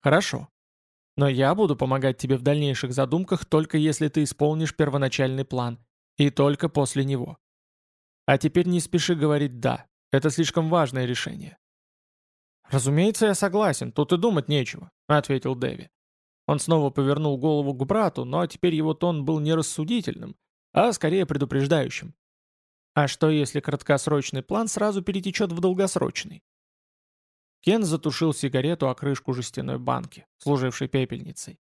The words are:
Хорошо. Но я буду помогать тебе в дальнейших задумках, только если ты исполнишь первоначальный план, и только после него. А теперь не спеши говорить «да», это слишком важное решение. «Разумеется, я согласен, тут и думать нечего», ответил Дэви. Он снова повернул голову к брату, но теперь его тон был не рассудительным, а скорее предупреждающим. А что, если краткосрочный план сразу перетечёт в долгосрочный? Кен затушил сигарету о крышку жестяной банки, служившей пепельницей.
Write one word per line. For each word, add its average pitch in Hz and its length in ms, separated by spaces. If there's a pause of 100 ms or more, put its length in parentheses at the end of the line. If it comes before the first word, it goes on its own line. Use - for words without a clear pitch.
Хорошо. 143 480 (680)
Но 143 100
я 135 280
буду 185 200
помогать 131 420
тебе 131 200
в 120 40
дальнейших 139 520
задумках, 151 520
только 156 320
если 151 300
ты 151 160
исполнишь 151 520
первоначальный 135 680
план, 120 340 (400)
и 143 120
только 143 400
после 139 340
него. 135 340 (880)
А 139 120
теперь 170 300
не 180 120
спеши 170 360
говорить 147 440
«да», 123 280 (240)
это 147 180
слишком 160 400
важное 131 360
решение. - 520 (1120)
«Разумеется, 151 560
я 196 100
согласен, 185 560
тут 147 220
и 175 40
думать 175 300
нечего», 143 420 (180)
ответил 135 480
Дэви. - 340 (580)
Он 147 120
снова 156 320
повернул 143 460
голову 143 360
к 131 120
брату, 190 380
но 156 240
теперь 170 280
его 156 180
тон 156 320
был 156 140
не 151 140
рассудительным, 175 840 (360)
а 226 200
скорее 180 320
предупреждающим. 139 880 (800)
А 147 140
что, 156 220
если 147 300
краткосрочный 139 840
план 220 240
сразу 202 340
перетечёт 190 500
в 170 80
долгосрочный? 185 840 (1160)
Кен 214 220
затушил 160 500
сигарету 135 560
о 127 60
крышку 139 380
жестяной 131 440
банки, 123 480 (120)
служившей 131 500
пепельницей. - 760